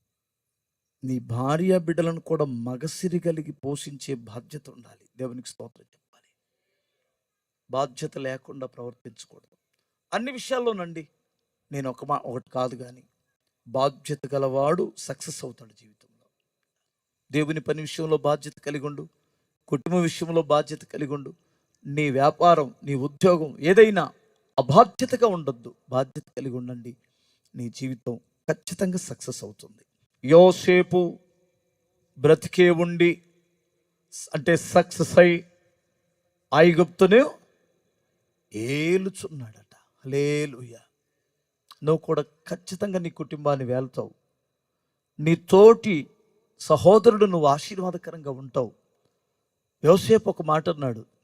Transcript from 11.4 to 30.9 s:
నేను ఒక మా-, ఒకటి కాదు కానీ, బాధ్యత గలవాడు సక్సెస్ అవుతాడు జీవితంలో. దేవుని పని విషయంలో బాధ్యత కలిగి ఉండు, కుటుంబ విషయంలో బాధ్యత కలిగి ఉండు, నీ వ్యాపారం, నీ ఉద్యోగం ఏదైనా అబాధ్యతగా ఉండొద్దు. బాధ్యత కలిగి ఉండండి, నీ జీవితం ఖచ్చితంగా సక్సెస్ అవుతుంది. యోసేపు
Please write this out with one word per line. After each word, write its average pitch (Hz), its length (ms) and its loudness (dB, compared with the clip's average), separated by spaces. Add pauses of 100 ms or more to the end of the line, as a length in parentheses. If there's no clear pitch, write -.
నేను 139 180 -8
ఒక 135 160 -12
మా-, 139 200 -4
ఒకటి 123 240 -12
కాదు 127 260 -8
కానీ, 127 280 -20 (640)
బాధ్యత 135 520 -6 (160)
గలవాడు 139 600 -2
సక్సెస్ - 480 -14
అవుతాడు 120 280 -20
జీవితంలో. - 540 -20 (1040)
దేవుని 151 280 -4
పని 151 220 -6
విషయంలో 156 360 -4
బాధ్యత 147 420 -6
కలిగి 147 260 -10
ఉండు, 147 220 -12 (600)
కుటుంబ 165 280 -4
విషయంలో 165 460 -2
బాధ్యత 147 420 -2
కలిగి 139 300 -10
ఉండు, 143 200 -12 (520)
నీ 147 240 -4
వ్యాపారం, 147 760 2
నీ 143 120 -6
ఉద్యోగం 147 640 0
ఏదైనా 190 540 4 (460)
అబాధ్యతగా 233 680 4
ఉండొద్దు. 135 480 -6 (140)
బాధ్యత 131 340 -6 (140)
కలిగి 123 180 -10
ఉండండి, 123 420 -14 (580)
నీ 120 140 -10
జీవితం 127 480 -10 (340)
ఖచ్చితంగా 185 460 -6
సక్సెస్ - 460 -12
అవుతుంది. - 420 -20 (420)
యోసేపు 180 920 6 (1000)